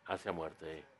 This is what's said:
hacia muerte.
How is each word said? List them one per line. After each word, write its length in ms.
hacia 240
muerte. 520